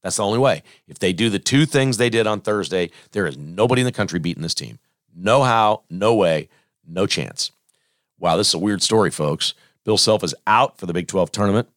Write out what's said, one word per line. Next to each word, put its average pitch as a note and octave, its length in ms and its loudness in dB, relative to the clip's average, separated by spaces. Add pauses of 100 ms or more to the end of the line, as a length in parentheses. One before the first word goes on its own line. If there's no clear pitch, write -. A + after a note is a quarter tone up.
That's F#2 120 -6
the A2 80 -2
only G#2 160 0
way. A#2+ 240 2 (240)
If - 120 -20
they F#2+ 120 0
do A2 180 0
the G2 100 -2
two C#3 260 2
things C3+ 320 0
they A#2+ 120 2
did A2+ 180 0
on G#2+ 120 -2
Thursday, F#2 520 -2 (200)
there G2 160 -2
is C#2 100 -8
nobody G2+ 440 0
in B2 40 0
the B2 60 -2
country F2 280 -4
beating D#2+ 240 -4
this E2 100 -6
team. A1+ 260 -10 (340)
No G#2+ 300 2
how, A2+ 460 2
no G2+ 260 0
way, E2 320 2 (400)
no F2 180 -2
chance. - 460 -6 (680)
Wow, E2+ 200 2
this G2+ 100 2
is - 60 0
a F2+ 60 -2
weird G2+ 220 0
story, G#2+ 300 2
folks. D2+ 420 -4 (300)
Bill G#2+ 140 0
Self A2 260 2
is F2 100 -4 (120)
out A#2 320 2
for - 80 -12
the F2 80 -6
Big F2 140 -4
twelve F#2 240 0
tournament. G2+ 460 0